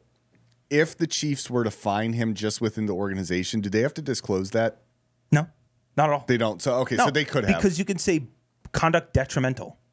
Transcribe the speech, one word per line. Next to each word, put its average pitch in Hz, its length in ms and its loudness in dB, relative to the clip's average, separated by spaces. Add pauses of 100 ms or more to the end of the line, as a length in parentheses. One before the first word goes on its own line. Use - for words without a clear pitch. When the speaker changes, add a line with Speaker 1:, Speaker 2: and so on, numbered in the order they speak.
(720)
Speaker 1:
If 156 280 2
the 165 80 0
Chiefs 147 420 -2
were 123 160 2
to 104 60 0
fine 107 420 -2
him 113 220 0
just 107 260 -4
within 110 260 -2
the 101 80 0
organization, 95 680 -2
do 101 80 -4
they 107 100 2
have 127 140 0
to 160 80 -10
disclose 101 480 -2
that? 113 320 0 (500)
Speaker 2:
No, 151 140 4 (500)
not 147 140 4
at - 20 2
all. 139 140 -2
Speaker 1:
They 123 100 2
don't. 110 240 0
So, 131 200 0
okay, - 160 -2
so 240 100 4
Speaker 2:
No, 160 40 2
Speaker 1:
they 143 140 0
could 131 200 0
have. 180 120 2
Speaker 2:
because 175 220 2
you 196 80 0
can 190 120 -2
say 151 280 0 (460)
conduct 165 420 2
detrimental 131 640 -2 (140)